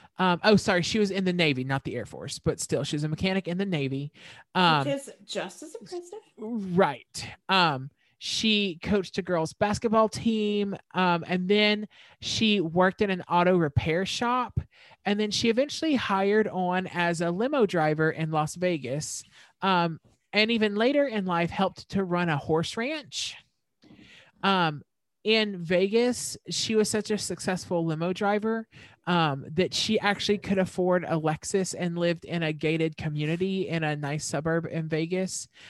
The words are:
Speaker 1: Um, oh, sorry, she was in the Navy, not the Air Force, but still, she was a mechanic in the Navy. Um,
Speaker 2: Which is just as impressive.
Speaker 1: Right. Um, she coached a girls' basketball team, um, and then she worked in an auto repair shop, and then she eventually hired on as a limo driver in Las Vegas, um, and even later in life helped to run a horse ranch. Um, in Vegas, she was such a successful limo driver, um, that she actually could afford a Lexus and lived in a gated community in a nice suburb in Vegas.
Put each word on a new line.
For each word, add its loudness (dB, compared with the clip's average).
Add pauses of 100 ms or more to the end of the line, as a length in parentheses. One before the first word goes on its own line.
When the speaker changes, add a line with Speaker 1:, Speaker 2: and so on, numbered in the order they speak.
(180)
Speaker 1:
Um, 2
oh, 8
sorry, 2
she -2
was 2
in -2
the 2
Navy, 2
not -2
the -8
Air -6
Force, -12
but -2
still, -2
she -4
was -2
a -2
mechanic -2
in -4
the -2
Navy. -4 (420)
Um, 4
Speaker 2:
Which -2
is -10 (140)
just -8
as -14
impressive. -14 (180)
Speaker 1:
Right. -2 (200)
Um, 2 (280)
she 0
coached -2
a 0
girls' -2
basketball 2
team, -2 (160)
um, 2
and -2
then 2 (340)
she 2
worked 2
in 2
an -4
auto 4
repair 2
shop, -2 (440)
and 0
then 0
she 2
eventually 0
hired 2
on -2
as 0
a 0
limo 2
driver 2
in -2
Las 0
Vegas, -4 (400)
um, 2 (320)
and 2
even 2
later 4
in -2
life 0
helped -2
to -2
run 0
a 2
horse -2
ranch. -6 (1080)
Um, 2 (400)
in 0
Vegas, 0 (140)
she -2
was 2
such -2
a 0
successful -2
limo -2
driver, -2 (400)
um, 2
that 0
she 0
actually 0
could 0
afford 2
a -4
Lexus -2
and -4
lived 0
in -4
a 0
gated 0
community -2
in -2
a 0
nice -4
suburb -2
in -6
Vegas. -4 (240)